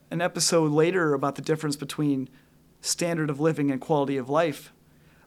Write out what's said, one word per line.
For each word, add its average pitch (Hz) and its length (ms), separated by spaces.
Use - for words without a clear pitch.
an 170 100
episode 170 500
later 160 420
about 139 220
the 143 60
difference 156 340
between 143 540
standard 156 500
of 139 100
living 151 320
and 131 100
quality 139 360
of 123 120
life. 156 420